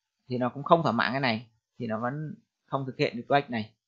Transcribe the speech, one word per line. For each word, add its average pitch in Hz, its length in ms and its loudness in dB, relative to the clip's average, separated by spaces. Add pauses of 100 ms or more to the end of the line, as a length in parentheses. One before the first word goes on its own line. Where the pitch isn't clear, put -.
(280)
thì 123 100 -2
nó 123 100 0
cũng 139 140 -6
không 165 200 6
thỏa 131 100 2
mãn 113 200 2
cái 135 80 -2
này 120 260 0 (320)
thì 120 80 -6
nó 110 140 -4
vẫn 143 340 -6 (320)
không 139 200 -4
thực 127 120 -10
hiện 139 180 -2
được 117 120 -8
break 139 220 4
này, 110 200 -4 (180)